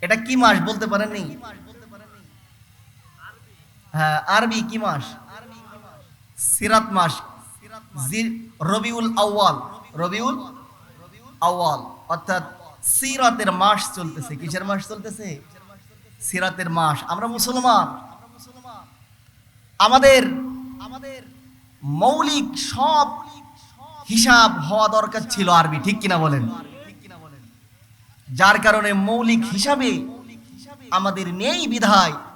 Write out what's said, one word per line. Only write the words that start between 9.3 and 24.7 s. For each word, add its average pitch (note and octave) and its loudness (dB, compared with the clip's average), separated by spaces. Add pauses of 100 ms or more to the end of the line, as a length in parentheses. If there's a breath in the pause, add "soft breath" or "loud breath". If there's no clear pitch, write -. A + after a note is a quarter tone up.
রবিউল G3+ -6 (880)
আউয়াল, E3+ 0 (280)
অর্থাৎ E3+ -4 (420)
সিরাতের A#3+ 0
মাস G3+ 0
চলতেছে। D#3 -10
কিসের E3 -8
মাস G3 -6
চলতেছে? G3+ -14 (760)
সিরাতের F3+ -4
মাস। D#3+ 0
আমরা F3+ -6
মুসলমান, A#3 2 (1900)
আমাদের, C4 8 (560)
আমাদের C4 -18 (600)
মৌলিক C#4 0
সব D4 0 (1000)
হিসাব A#3 6
হওয়া G#3 2